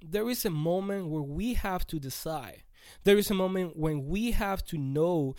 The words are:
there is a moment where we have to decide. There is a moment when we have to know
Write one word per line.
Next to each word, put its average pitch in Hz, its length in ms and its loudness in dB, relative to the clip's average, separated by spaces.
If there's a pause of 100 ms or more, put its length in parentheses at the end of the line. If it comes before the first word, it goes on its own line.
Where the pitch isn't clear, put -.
there 208 280 -2
is 247 160 -4
a 214 40 2
moment 180 580 0
where 156 140 -4
we 175 340 -4
have 185 320 0
to 160 120 -4
decide. 135 640 -8 (400)
There 202 140 8
is 208 140 2
a - 20 4
moment 185 420 0
when 151 320 0
we 214 240 0
have 196 360 0
to 165 100 -4
know 147 600 2